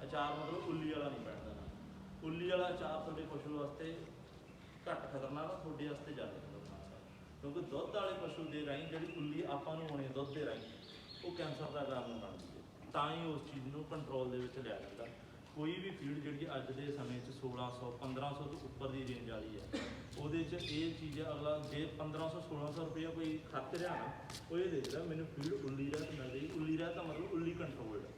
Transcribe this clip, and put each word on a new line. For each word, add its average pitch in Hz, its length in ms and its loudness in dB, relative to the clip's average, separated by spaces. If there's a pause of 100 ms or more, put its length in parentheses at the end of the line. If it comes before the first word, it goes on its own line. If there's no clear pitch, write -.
ਅਚਾਰ 147 300 4
ਮਤਲਬ 156 340 0
ਉੱਲੀ 156 240 4
ਵਾਲਾ 143 180 4
ਨਹੀਂ 123 160 -2
ਪੈਣਾ। 110 100 -4 (880)
ਉੱਲੀ 165 260 2
ਵਾਲਾ 180 200 8
ਅਚਾਰ 160 300 2
ਤੁਹਾਡੇ 160 220 -2
ਪਸ਼ੂ 147 380 -2
ਵਾਸਤੇ 160 380 -2 (920)
ਘੱਟ 139 220 -2
ਖਤਰਨਾਕ 143 380 0
ਆ, - 120 -2
ਤੁਹਾਡੇ 147 240 -2
ਵਾਸਤੇ 147 260 -2
ਜ਼ਿਆਦਾ - 180 -2
ਖਤਰਨਾਕ - 640 -8
ਆ। - 60 -10 (420)
ਕਿਉਂਕਿ 143 200 0
ਦੁੱਧ 143 340 0
ਵਾਲੇ 190 320 2
ਪਸ਼ੂ 156 160 -2
ਦੇ 147 220 0
ਰਾਹੀਂ 143 220 0
ਜਿਹੜੀ 156 200 0 (100)
ਉੱਲੀ 147 260 2
ਆਪਾਂ 143 320 2
ਨੂੰ 160 160 0
ਆਉਣੀ 139 140 2
ਆ - 20 0
ਦੁੱਧ 135 260 0
ਦੇ 147 120 2
ਰਾਹੀਂ, 131 160 0 (640)
ਉਹ 175 60 0
ਕੈਂਸਰ 151 400 0
ਦਾ 143 120 2
ਕਾਰਨ 120 360 0
ਬਣਦੀ 95 380 -6
ਹੈ। - 360 -12
ਤਾਂ 151 220 4
ਹੀ 165 100 0
ਉਸ 151 160 0 (120)
ਚੀਜ਼ 131 140 -2
ਨੂੰ 143 160 -2
ਕੰਟਰੋਲ 135 480 0
ਦੇ 127 60 2
ਵਿੱਚ 123 200 -2
ਲਿਆ 117 220 -2
ਜਾਂਦਾ। - 260 -6 (500)
ਕੋਈ 151 160 2
ਵੀ 190 180 0
ਫੀਡ 147 300 0
ਜਿਹੜੀ 143 360 -2
ਅੱਜ 131 160 -2
ਦੇ 139 200 0
ਸਮੇਂ 123 300 0
'ਚ 120 80 -8
ਸੋਲਾਂ 123 420 -2
ਸੌ, 123 300 -4
ਪੰਦਰਾਂ 135 320 0
ਸੌ 143 100 -2
ਤੋਂ 147 160 -2
ਉੱਪਰ 135 280 -2
ਦੀ 131 200 0
ਰੇਂਜ 117 240 -2
ਵਾਲੀ 110 280 -2
ਹੈ, - 200 0 (380)
ਉਹਦੇ 151 260 4
'ਚ 151 100 0
ਇਹ 160 420 2
ਚੀਜ਼ 151 260 -2
ਆ, 160 100 2
ਅਗਲਾ 151 280 4
ਜੇ 143 260 0
ਪੰਦਰਾਂ 151 440 0
ਸੌ, 170 100 -2
ਸੋਲਾਂ 147 320 0
ਸੌ 160 140 0
ਰੁਪਇਆ 160 240 0
ਕੋਈ 160 300 2 (120)
ਖਰਚ 151 240 0
ਰਿਹਾ 180 200 2
ਨਾ, - 160 0 (400)
ਉਹ 170 80 6
ਇਹ 185 100 6
ਦੇਖਦਾ 147 340 2
ਮੈਨੂੰ 160 220 2
ਫੀਡ 151 280 2
ਉੱਲੀ 139 380 2
ਰਹਿਤ 151 200 2
ਮਿਲ 135 180 -2
ਗਈ। 139 260 0
ਉੱਲੀ 156 220 6
ਰਹਿਤ 170 180 2
ਦਾ 185 80 0
ਮਤਲਬ 165 280 0
ਉੱਲੀ 165 200 4
ਕੰਟਰੋਲਡ 110 500 -2 (160)